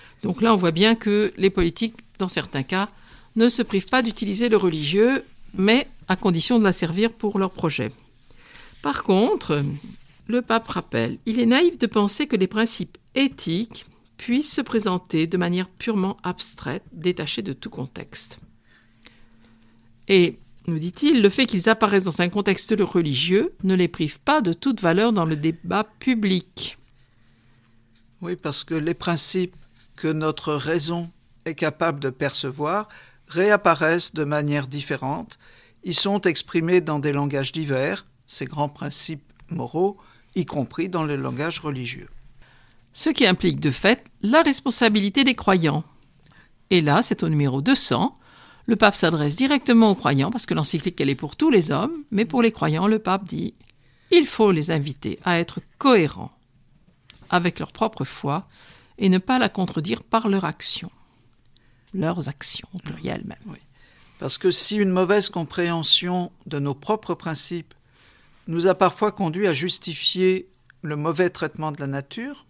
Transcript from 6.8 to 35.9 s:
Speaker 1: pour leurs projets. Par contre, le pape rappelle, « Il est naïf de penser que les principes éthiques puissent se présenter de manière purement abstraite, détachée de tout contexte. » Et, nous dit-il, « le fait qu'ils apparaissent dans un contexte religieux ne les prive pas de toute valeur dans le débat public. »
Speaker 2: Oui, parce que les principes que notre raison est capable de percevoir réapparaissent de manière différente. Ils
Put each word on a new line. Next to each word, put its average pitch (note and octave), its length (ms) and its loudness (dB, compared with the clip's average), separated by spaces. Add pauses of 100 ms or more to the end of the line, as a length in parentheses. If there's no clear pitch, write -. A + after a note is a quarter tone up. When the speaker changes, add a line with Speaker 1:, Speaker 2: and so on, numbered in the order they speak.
Speaker 1:
pour G#3 260 -4
leurs F#3+ 140 -2
projets. D3 400 -4 (880)
Par - 220 -4
contre, G3 580 2 (640)
le A#3+ 160 -2
pape A3+ 240 -2
rappelle, « - 600 -4
Il A3 120 -2
est A#3+ 80 4
naïf E4 320 4
de A#3+ 80 0
penser G#3 400 0
que A#3+ 100 0
les F#3 120 2
principes G#3+ 500 -4 (160)
éthiques A#3 720 -4 (300)
puissent B3+ 380 -2
se - 60 -4
présenter F#3 640 -2
de E3+ 100 -4
manière F3+ 320 -2
purement G3 540 -4
abstraite, - 720 -8
détachée E3+ 500 -4
de C#3 100 -6
tout - 160 -12
contexte. » - 720 -14 (1700)
Et, F3+ 300 4 (280)
nous E3 120 -2
dit-il, « A#3 440 2
le G3+ 60 8
fait B3+ 160 2
qu'ils F3+ 240 0
apparaissent G3+ 360 4
dans F3+ 180 -2
un F3 80 0
contexte G3 480 0
religieux F3 720 0 (120)
ne F#3 100 2
les F3+ 140 4
prive D#3 320 -6
pas D4+ 200 2
de F3 140 0
toute A#3 260 -2
valeur G3 320 2
dans F3+ 140 0
le D#3+ 100 -2
débat E3 480 -2 (140)
public. » G#3 800 -2 (1400)
Speaker 2:
Oui, F3 140 -6
parce - 280 -4
que - 100 -6
les D#3+ 200 -2
principes F3+ 640 -2 (400)
que - 120 -4
notre D#3 460 -2
raison E3 560 -4 (340)
est D#3+ 100 -8
capable D3+ 460 -2
de C3+ 100 -4
percevoir D3+ 800 -4 (400)
réapparaissent E3+ 840 2
de D#3 120 -4
manière D3 420 -2
différente. C#3+ 720 -8 (460)
Ils F3+ 100 -2